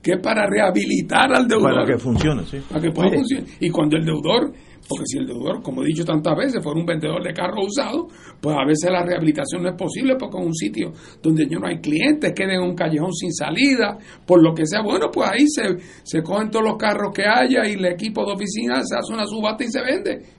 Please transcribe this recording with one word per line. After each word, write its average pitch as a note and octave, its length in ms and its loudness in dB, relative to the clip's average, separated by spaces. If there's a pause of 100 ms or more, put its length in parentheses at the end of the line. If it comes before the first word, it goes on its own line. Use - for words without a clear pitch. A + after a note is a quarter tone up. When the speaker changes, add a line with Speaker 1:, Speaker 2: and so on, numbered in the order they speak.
Speaker 1:
que E3+ 100 2
es F#3 80 0
para G#3+ 260 2
rehabilitar G3+ 840 2
al B3+ 140 4
deudor. G#3 260 4
Speaker 2:
Para B2 140 2
que A#2+ 100 2
funcione, C#3+ 480 0
sí. C#3 140 -10 (100)
Speaker 1:
Para D#3 120 -2
que E3 100 0
pueda F3 180 2
Speaker 2:
Sí. A#3 60 4
Speaker 1:
funcionar. C4 300 0 (140)
Y F3+ 100 0
cuando D#3 280 2
el D#3+ 80 0
deudor, D#3+ 480 0 (340)
porque - 180 -6
si C3 140 -6
el B2+ 80 -4
deudor, B2+ 340 -6
como C3 220 -6
he C#3+ 40 0
dicho D#3+ 180 0
tantas D#3+ 320 0
veces, A3+ 260 -2
fuera D#3 160 -4
un E3+ 60 -4
vendedor E3 360 -2
de F3+ 120 -6
carros G3 340 -4
usados, A3+ 380 -4 (360)
pues D3+ 140 -2
a C3+ 100 0
veces D#3 240 2
la F3+ 140 0
rehabilitación E3 580 0
no F3+ 80 -2
es F3+ 60 -6
posible B3 420 0
porque G3 220 -8
es F3+ 60 -4
un E3 100 -2
sitio - 380 -4 (280)
donde D#3+ 260 2
ya E3 120 -4
no F#3+ 80 -4
hay E3 120 -4
clientes, F#3 540 0
queda G3 200 -2
en F#3 80 0
un F3+ 140 -2
callejón E3+ 380 0
sin F#3 200 -6
salida, G#3+ 640 0 (280)
por F3 160 8
lo D#3+ 140 8
que D#3+ 100 0
sea. G3+ 160 -2
Bueno, G#3 300 0
pues - 180 0
ahí A#3+ 180 6
se, G#3 300 0 (260)
se D#3+ 200 -2
cogen G#3 260 -2
todos A3 160 0
los G#3+ 120 0
carros G#3 360 -2
que G3 100 -2
haya A#3 440 4
y G#3 60 -2
el F#3+ 120 -2
equipo G#3+ 400 -2
de G3+ 80 -2
oficina G#3+ 500 -2
se - 140 -4
hace A3 160 -4
una G#3+ 140 -2
subasta A3 380 -4
y - 20 -4
se B3 140 -4
vende. D4 440 -2 (140)